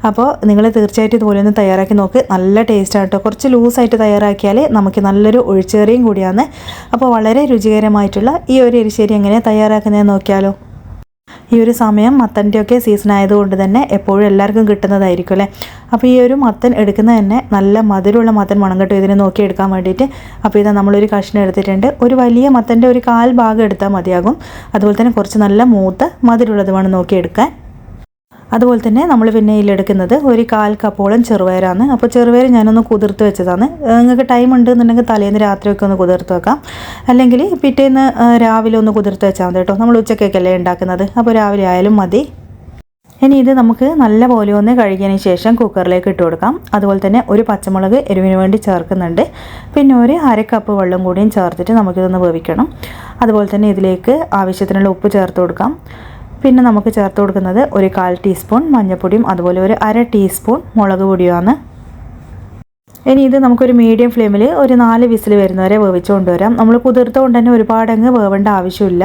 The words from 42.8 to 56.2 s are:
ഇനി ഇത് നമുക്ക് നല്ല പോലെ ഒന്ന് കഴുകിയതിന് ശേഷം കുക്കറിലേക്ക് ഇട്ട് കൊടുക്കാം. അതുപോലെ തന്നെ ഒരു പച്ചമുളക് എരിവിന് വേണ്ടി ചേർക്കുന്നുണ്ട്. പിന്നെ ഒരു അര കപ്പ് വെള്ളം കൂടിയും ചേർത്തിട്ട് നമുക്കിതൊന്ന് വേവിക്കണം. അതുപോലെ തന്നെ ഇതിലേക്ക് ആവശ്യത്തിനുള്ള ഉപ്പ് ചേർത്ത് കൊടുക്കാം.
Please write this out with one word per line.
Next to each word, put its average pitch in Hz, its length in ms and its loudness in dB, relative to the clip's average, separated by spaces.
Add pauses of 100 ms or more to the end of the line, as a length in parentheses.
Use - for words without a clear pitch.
ഇനി 269 220 4
ഇത് 262 180 2
നമുക്ക് 233 260 2 (160)
നല്ല 220 300 2
പോലെ 208 240 0
ഒന്ന് 208 240 2
കഴുകിയതിന് 196 480 -2
ശേഷം 185 320 0
കുക്കറിലേക്ക് 180 500 -2
ഇട്ട് 175 120 -4
കൊടുക്കാം. 170 300 -2 (200)
അതുപോലെ 196 320 0
തന്നെ 214 240 2
ഒരു 214 180 2
പച്ചമുളക് 190 500 -2 (140)
എരിവിന് 190 300 0
വേണ്ടി 196 160 0 (100)
ചേർക്കുന്നുണ്ട്. 180 560 -2 (480)
പിന്നെ 277 220 4 (100)
ഒരു 262 120 2 (120)
അര 220 140 2 (100)
കപ്പ് 220 300 -2
വെള്ളം 185 220 -2
കൂടിയും 190 340 0
ചേർത്തിട്ട് 180 420 -2
നമുക്കിതൊന്ന് 185 460 -2
വേവിക്കണം. 165 440 -2 (520)
അതുപോലെ 214 340 0
തന്നെ 208 180 2
ഇതിലേക്ക് 190 420 0 (180)
ആവശ്യത്തിനുള്ള 196 560 -2
ഉപ്പ് 190 260 -2
ചേർത്ത് 185 260 -2
കൊടുക്കാം. 190 320 -4 (720)